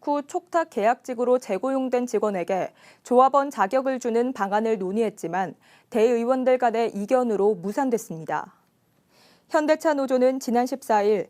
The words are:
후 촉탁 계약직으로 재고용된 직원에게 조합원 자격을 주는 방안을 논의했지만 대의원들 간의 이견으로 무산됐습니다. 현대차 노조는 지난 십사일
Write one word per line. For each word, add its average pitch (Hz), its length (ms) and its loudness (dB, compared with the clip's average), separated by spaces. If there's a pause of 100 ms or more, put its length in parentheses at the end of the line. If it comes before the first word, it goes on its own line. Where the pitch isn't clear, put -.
후 294 180 -2
촉탁 330 480 -4
계약직으로 247 720 0
재고용된 254 680 -2
직원에게 196 680 -2 (300)
조합원 269 480 4
자격을 262 500 0
주는 240 320 -2
방안을 214 460 -2
논의했지만 190 800 -4 (340)
대의원들 247 680 2
간의 233 340 0
이견으로 208 640 0
무산됐습니다. 185 1040 -6 (920)
현대차 311 460 2
노조는 262 440 2
지난 247 280 0
십사일 214 640 0